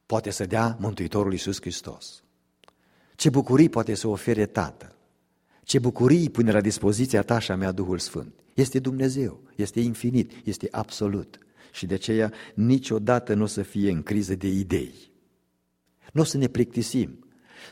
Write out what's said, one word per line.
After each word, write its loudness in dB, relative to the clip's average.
poate -2
să -4
dea 0
Mântuitorul -2
Iisus -4
Hristos. -14
Ce 2
bucurii 6
poate -2
să -4
ofere 0
Tatăl. -6
Ce 0
bucurii 4
pune 2
la 6
dispoziția 2
ta 2
și -4
a -2
mea -2
Duhul -4
Sfânt. -8
Este 0
Dumnezeu, -2
este -2
infinit, -2
este -6
absolut. -4
Și -10
de -2
aceea 0
niciodată 2
nu 2
o 2
să -6
fie 0
în -2
criză -2
de -4
idei. -4
Nu 4
o 6
să -2
ne 4
plictisim. -2